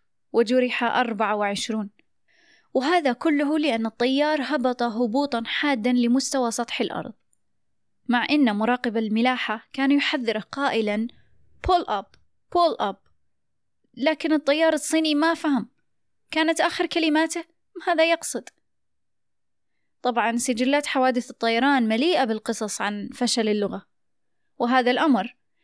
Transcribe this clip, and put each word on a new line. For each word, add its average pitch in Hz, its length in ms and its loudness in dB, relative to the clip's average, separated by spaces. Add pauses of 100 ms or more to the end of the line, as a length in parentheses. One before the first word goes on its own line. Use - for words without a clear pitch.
(320)
وجرح 247 520 2
أربعة 220 520 0
وعشرون. 208 540 -4 (840)
وهذا 294 380 2
كله 302 460 0
لأن 226 280 0
الطيار 277 560 0
هبط 254 400 -2
هبوطًا 240 640 0
حادًا 254 460 0
لمستوى 247 580 2
سطح - 300 -4
الأرض، - 320 -6 (960)
مع 233 220 0
إن 262 260 4
مراقب 226 400 0
الملاحة 226 760 -2
كان 269 200 2
يحذره 247 480 0
قائلًا: 220 680 -2 (580)
"Pull 349 180 4
up، - 340 -6 (360)
pull 311 360 2
up". 190 60 -8 (1000)
لكن 302 380 0
الطيار 311 400 2
الصيني 311 420 0
ما 320 200 2
فهم، 285 340 -2 (640)
كانت 320 300 0
آخر 339 260 0
كلماته: 320 580 0 (420)
"ماذا 330 240 4
يقصد؟" - 380 -4 (1500)
طبعًا 233 340 0
سجلات 254 500 0
حوادث 254 440 0
الطيران 233 580 0
مليئة 262 360 2
بالقصص 220 560 -4
عن 202 340 -6
فشل 226 340 0
اللغة، 208 380 -2 (720)
وهذا 240 320 2
الأمر 247 460 0 (280)